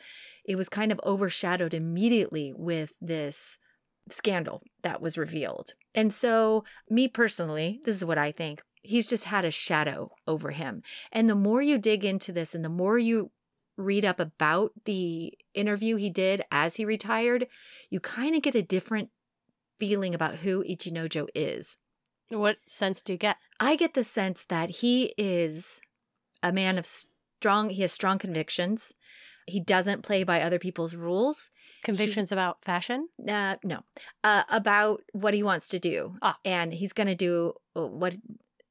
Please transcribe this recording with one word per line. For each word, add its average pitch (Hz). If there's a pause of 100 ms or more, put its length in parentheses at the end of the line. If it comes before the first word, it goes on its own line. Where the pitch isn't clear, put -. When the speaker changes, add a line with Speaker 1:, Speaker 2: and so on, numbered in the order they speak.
(440)
Speaker 1:
It 190
was 185
kind 214
of 190
overshadowed 180
immediately 165
with 160
this 156 (500)
scandal - (200)
that -
was 165
revealed. 151 (180)
And 214
so, 220 (260)
me 247
personally, 175
this 214
is 175
what 165
I 147
think. 151 (180)
He's 226
just 240
had 190
a 160
shadow 151 (120)
over 151
him. 139 (260)
And 226
the 214
more 208
you 285
dig 208
into 190
this 170
and 165
the 160
more 180
you 226 (440)
read 196
up 185
about 165 (140)
the 175 (160)
interview 208
he 202
did 190 (100)
as 151
he 220
retired, 226 (420)
you 185
kinda 294
get 277
a 214
different 190 (720)
feeling 196
about 165
who 185
Ichinojo 165
is. - (520)
Speaker 2:
What 214
sense -
do 196
you 175
get? 208 (240)
Speaker 1:
I 285
get 240
the 247
sense 190
that 165
he 247
is 170 (640)
a 175
man 190
of 170
strong, -
he 190
has 180
strong 190
convictions. 180 (520)
He 190
doesn't 190
play 196
by 175
other 170
people's 170
rules. 190 (340)
Speaker 2:
Convictions 208
Speaker 1:
He 202
Speaker 2:
about 185
fashion? 240 (180)
Speaker 1:
Uh, 202
no. 175 (400)
Uh, 208
about 208 (100)
what 208
he 208
wants 185
to 180
do. 175
Speaker 2:
Ah. 208
Speaker 1:
And 170
he's 190
gonna 202
do, 175 (240)
uh, 160
what 175 (540)